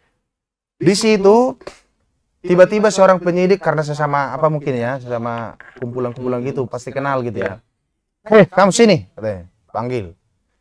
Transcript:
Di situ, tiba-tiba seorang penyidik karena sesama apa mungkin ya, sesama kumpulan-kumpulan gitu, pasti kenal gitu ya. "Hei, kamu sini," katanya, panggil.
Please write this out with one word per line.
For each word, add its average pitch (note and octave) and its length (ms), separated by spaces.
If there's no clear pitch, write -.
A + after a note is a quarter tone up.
Di E3 160
situ, A3 600
tiba-tiba F#3 480
seorang F#3+ 320
penyidik F3+ 400
karena D3+ 240
sesama C#3+ 480
apa D#3 160
mungkin C#3+ 240
ya, A#2+ 240
sesama A#2 640
kumpulan-kumpulan B2 640
gitu, C3 240
pasti B2 240
kenal C3+ 320
gitu A#2 200
ya. G2 200
"Hei, G#3 240
kamu F#3+ 240
sini," G3 400
katanya, G2+ 320
panggil. A2+ 440